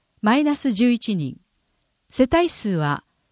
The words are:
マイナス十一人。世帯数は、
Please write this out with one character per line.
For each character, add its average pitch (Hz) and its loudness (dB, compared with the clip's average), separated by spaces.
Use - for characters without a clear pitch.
マ 214 2
イ 302 2
ナ 294 2
ス 277 -2
十 233 2
一 226 -2
人。 143 -6
世 254 2
帯 339 2
数 - -6
は、 151 -2